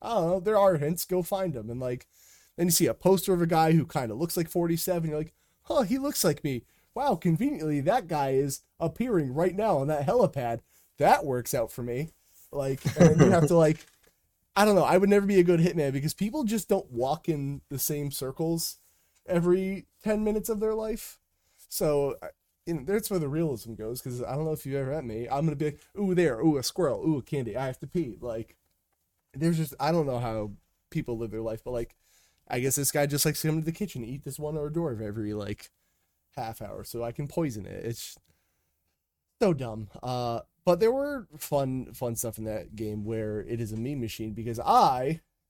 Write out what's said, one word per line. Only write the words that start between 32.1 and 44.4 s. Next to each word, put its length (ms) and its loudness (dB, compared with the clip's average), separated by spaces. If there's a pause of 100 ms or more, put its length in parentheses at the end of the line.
I 120 -2
guess 160 0
this 160 0
guy 140 2
just 200 0
likes 160 -2
to 60 0
come 120 0
to 60 -4
the 60 -4
kitchen 320 -6
and 80 -10
eat 120 -10
this 160 -10
one 180 -6
hors 120 -4
d'oeuvre 360 -2
every, 280 -4
like, 360 -8 (640)
half 260 -8
hour 220 -12
so 200 -6
I 80 -6
can 160 -6
poison 380 -4
it. 200 -10
It's 320 -10 (1200)
so 100 4
dumb. 360 -6 (140)
Uh, 380 -4 (240)
but 160 4
there 120 4
were 340 -4 (100)
fun, 560 -2
fun 240 -6
stuff 220 -6
in 60 -8
that 320 -8
game 280 -6
where 360 -4
it 200 -6
is 120 -8
a 40 -6
meme 240 -6
machine 320 -8
because 280 -8